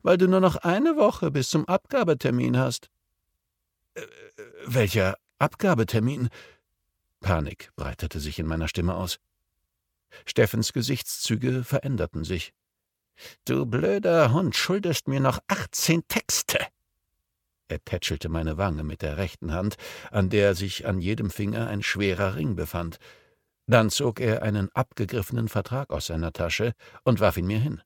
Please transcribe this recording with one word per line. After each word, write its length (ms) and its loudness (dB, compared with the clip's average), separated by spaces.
Weil 140 6
du 120 6
nur 120 6
noch 160 4
eine 400 2
Woche 340 4
bis 200 0
zum 180 2
Abgabetermin 880 2
hast." 340 -2
"Äh, 80 -12
welcher 540 2
Abgabetermin?" 920 2
Panik 560 -2
breitete 440 -6
sich 180 -6
in 80 -2
meiner 220 -2
Stimme 260 0
aus. 240 -6
Steffens 480 0
Gesichtszüge 920 -2
veränderten 600 -2
sich. 280 -6
"Du 220 0
blöder 680 4
Hund, 220 2
schuldest 540 -2
mir 120 0
noch 280 2
achtzehn 600 0
Texte." 500 -2
Er 160 -8
tätschelte 440 -4
meine 280 -2
Wange 280 -2
mit 180 -8
der 140 -4
rechten 360 -6
Hand, 240 -2
an 200 2
der 240 4
sich 320 -6
an 140 -2
jedem 300 -2
Finger 380 -4
ein 140 -4
schwerer 540 0
Ring 200 -2
befand. 420 -6
Dann 240 6
zog 300 -2
er 220 0
einen 300 0
abgegriffenen 760 -2
Vertrag 420 -4
aus 160 -4
seiner 260 -4
Tasche 400 -2
und 160 2
warf 160 4
ihn 100 -2
mir 120 0
hin. 280 -2